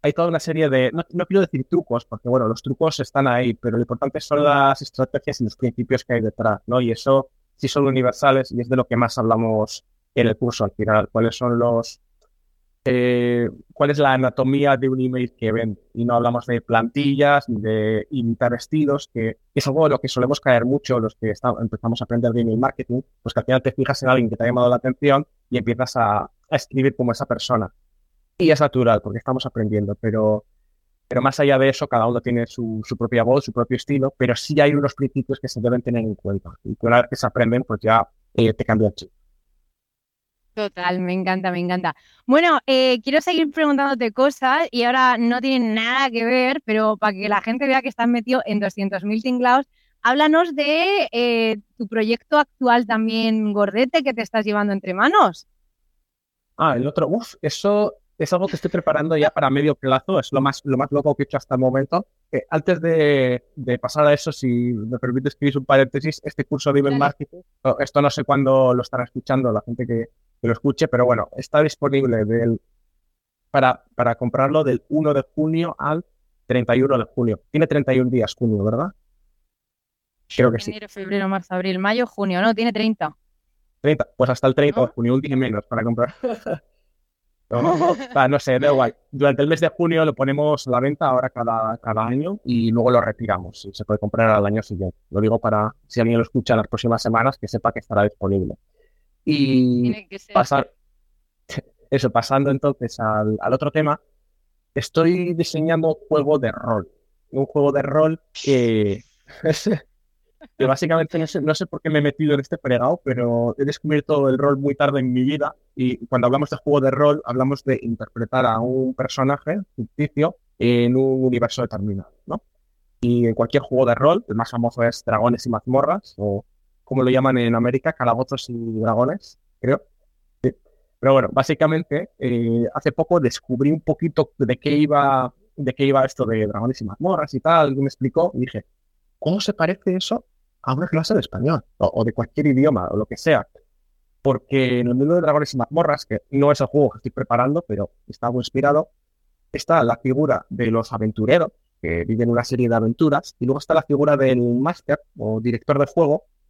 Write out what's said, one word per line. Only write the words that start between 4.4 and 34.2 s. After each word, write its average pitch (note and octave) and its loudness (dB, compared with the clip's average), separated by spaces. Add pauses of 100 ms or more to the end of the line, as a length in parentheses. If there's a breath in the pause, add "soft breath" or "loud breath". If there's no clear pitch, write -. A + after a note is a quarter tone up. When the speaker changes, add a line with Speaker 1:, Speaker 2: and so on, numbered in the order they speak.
Speaker 1:
las C#3 4
estrategias - -4
y B2 -2
los G#2+ -4
principios B2 -2
que B2 -2
hay A2+ 0
detrás, G#2+ -2
¿no? B2 0
Y A#2 0
eso C3+ 0 (260)
sí C#3 -4
son C#3 0
universales C3 2
y A#2+ -4
es A#2+ -6
de B2+ 0
lo B2+ 2
que C#3 -2
más B2 0
hablamos A2 0 (300)
en A#2+ 2
el G#2+ 0
curso A#2+ -2
al G2 -2
final, G#2+ 0
cuáles A2+ -2
son A#2+ 0
los, A#2 -2 (840)
eh, B2 2 (220)
cuál C#3+ 0
es C#3+ -2
la C#3 4
anatomía C3+ 2
de C3 -2
un C3 -2
email B2+ -2
que A2 -2
vende. A2 -2 (140)
Y A#2 -2
no A#2+ 2
hablamos A#2+ 0
de A#2+ -2
plantillas C#3+ 2
ni G#2+ -4
de A2 0
imitar A#2+ -2
estilos, C#3+ -2
que A2+ -4 (160)
es C#3+ -2
algo D3 2
de D3 4
lo B2+ 0
que C3+ -6
solemos B2+ -2
caer A#2+ 2
mucho C3 0
los A2 -4
que A2 -4
esta-, A#2 -2
empezamos A#2 -4
a A#2+ -6
aprender A#2 0
de A#2 0
email A2+ 0
marketing, B2+ -2 (200)
pues - -10
que - -2
al - -4
final B2+ 2
te B2+ -2
fijas - -4
en B2+ 0
alguien B2 2
que A2+ -4
te A#2 -4
ha A#2 0
llamado B2 2
la B2 4
atención C#3 0 (260)
y B2 0
empiezas A#2+ -4
a, G#2 0
a - -12 (200)
escribir C3 -2
como A#2+ 0
esa - -6
persona. A2 -2 (640)
Y E3+ 4
es D3 4
natural, B2 2
porque G#2+ -8
estamos B2+ -4
aprendiendo, G#2 -2
pero, G#2+ 0 (640)
pero B2 -2
más C3+ 0
allá C#3 4
de C3+ 4
eso, C3+ -2
cada A#2 2
uno A#2+ -2
tiene A#2+ -2
su, A2+ -8
su A#2 -8
propia A#2 0
voz, B2+ 2
su A2+ -8
propio A#2+ -2
estilo, C3+ -2
pero A#2+ 0